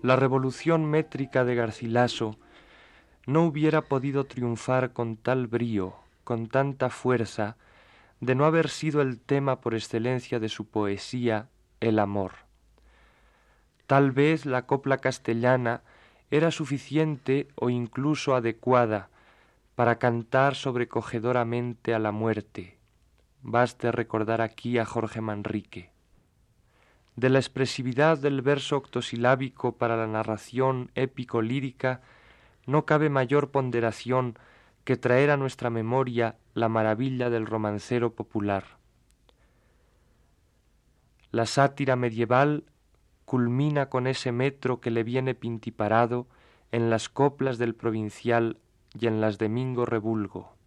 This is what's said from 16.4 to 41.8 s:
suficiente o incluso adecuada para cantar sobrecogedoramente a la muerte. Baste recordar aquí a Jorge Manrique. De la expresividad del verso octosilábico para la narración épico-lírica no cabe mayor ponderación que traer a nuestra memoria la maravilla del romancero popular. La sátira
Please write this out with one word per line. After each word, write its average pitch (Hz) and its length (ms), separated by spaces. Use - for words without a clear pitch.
suficiente 143 1040
o 120 140
incluso 127 680
adecuada 113 720
para 117 220
cantar 127 580
sobrecogedoramente 120 1400
a 113 60
la 107 120
muerte. 107 680
Baste 120 500
recordar 113 480
aquí 120 360
a 113 60
Jorge 110 380
Manrique. 104 680
De 123 120
la 135 100
expresividad 131 800
del 139 240
verso 139 360
octosilábico 123 1000
para 117 200
la 113 100
narración 120 880
épico-lírica 127 1040
no 147 200
cabe 151 240
mayor 139 420
ponderación 120 880
que 131 100
traer 123 340
a 147 60
nuestra 131 340
memoria 117 680
la 113 160
maravilla 117 600
del 113 160
romancero 110 720
popular. 101 480
La 113 140
sátira 139 520